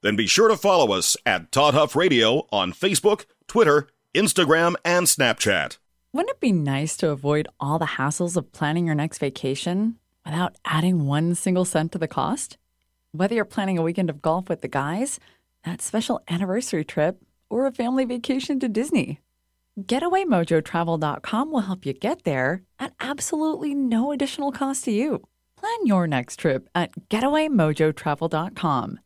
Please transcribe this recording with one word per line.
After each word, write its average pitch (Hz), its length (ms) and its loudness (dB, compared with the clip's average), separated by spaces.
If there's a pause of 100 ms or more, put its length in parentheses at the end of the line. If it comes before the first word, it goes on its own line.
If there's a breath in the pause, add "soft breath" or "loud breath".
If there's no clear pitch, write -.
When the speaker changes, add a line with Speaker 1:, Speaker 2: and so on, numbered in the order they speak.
Speaker 1:
Then 104 120 2
be 196 120 0
sure 214 220 4
to 214 80 4
follow 170 360 4
us - 320 0
at 92 260 0
Todd 143 220 4
Huff 147 220 2
Radio 139 560 2
on 92 200 0
Facebook, 196 540 0 (220)
Twitter, 147 400 4 (260)
Instagram, 170 640 4 (100)
and 175 220 2
Snapchat. 104 720 2 (360)
Speaker 2:
Wouldn't 370 180 -2
it 523 80 -8
be 254 120 2
nice 147 460 -2
to 165 120 0
avoid 147 380 0 (120)
all 143 200 -2
the 160 60 -2
hassles 170 520 -2
of 156 140 -6
planning 165 340 -2
your 156 100 0
next 147 220 -2
vacation 175 800 -2 (260)
without 165 320 -4 (100)
adding 160 400 2
one 156 300 0
single 180 300 0
cent 160 260 -2
to - 60 -8
the 160 100 -2
cost? - 500 -4 (540)
Whether 196 240 0
you're 214 100 0
planning 190 320 -2
a 165 40 0
weekend 170 280 0
of 147 120 -8
golf 170 280 0
with 170 120 -2
the 139 60 -8
guys, 156 520 -4 (440 soft breath)
that - 180 -8
special - 480 -2
anniversary 185 560 -2
trip, 160 360 -2 (280)
or 247 160 0
a 269 60 0
family 262 340 -2
vacation 254 560 -4
to 254 80 0
Disney, 220 500 -2 (680)
getaway 339 380 0
mojo 170 400 2
travel 165 340 -2
dot 151 260 -2
com 277 280 -2
will 269 100 0
help 190 240 -6
you 135 80 -4
get 285 300 -4
there 143 380 0 (180)
at 269 200 -10
absolutely 302 760 -4
no 254 380 0
additional 277 400 -4
cost 269 340 -4
to 247 60 -2
you. 240 320 -2 (320)
Plan 440 300 -4
your 190 220 4
next 131 300 -4
trip 131 380 -2
at - 340 -4
getaway 285 380 0
mojo 156 460 2
travel 156 360 -4
dot 160 260 -4
com. 120 500 -2